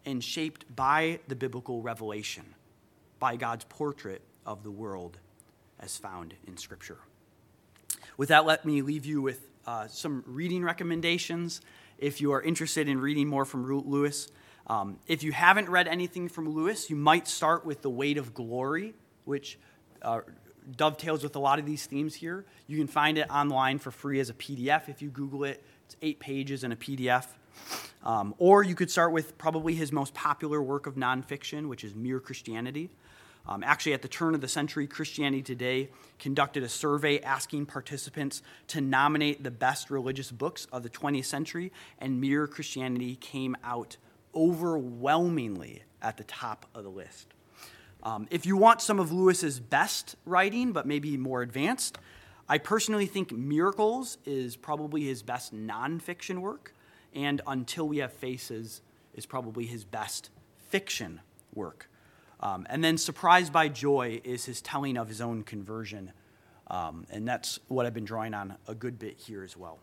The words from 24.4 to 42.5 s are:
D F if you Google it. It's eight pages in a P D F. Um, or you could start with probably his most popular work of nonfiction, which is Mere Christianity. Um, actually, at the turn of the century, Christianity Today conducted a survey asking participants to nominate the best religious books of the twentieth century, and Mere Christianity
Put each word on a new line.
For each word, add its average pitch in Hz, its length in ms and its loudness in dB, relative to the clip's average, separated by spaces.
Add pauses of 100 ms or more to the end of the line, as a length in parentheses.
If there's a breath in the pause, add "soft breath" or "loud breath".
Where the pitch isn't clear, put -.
D 127 160 0
F 156 180 2
if 139 140 -14
you 147 60 -8
Google 139 340 -6
it. 139 200 -4 (220 soft breath)
It's - 160 -20
eight 156 180 -2
pages 135 440 -4
in 120 80 -4
a 113 40 -4
P 139 200 -8
D 127 140 0
F. 127 280 4 (680 loud breath)
Um, 104 360 0
or 196 240 12
you 180 100 2
could 175 160 0
start 170 220 4
with 160 260 0
probably 160 380 0
his 151 160 -2
most 139 240 0
popular 151 460 0
work 139 260 -2
of 135 80 -8
nonfiction, 135 720 -4
which 120 160 -10
is 104 100 -12
Mere 127 260 -4
Christianity. 131 680 -8 (580 loud breath)
Um, 98 160 -6
actually, 143 300 4
at 131 100 0
the 135 40 -10
turn 160 280 2
of 143 60 0
the 131 60 -6
century, 147 380 -2
Christianity 143 560 -2
Today 131 480 -2 (300 loud breath)
conducted 139 420 2
a 120 80 -4
survey 147 520 2
asking 139 440 -2
participants 139 760 -8 (240 loud breath)
to 156 140 -4
nominate 143 600 4
the 131 60 -4
best 127 400 0
religious 131 420 -4
books 131 400 -6
of 123 120 -8
the 117 60 -8
twentieth 143 360 -2
century, 170 460 -4 (260 loud breath)
and 131 240 -2
Mere 143 240 2
Christianity 127 720 -6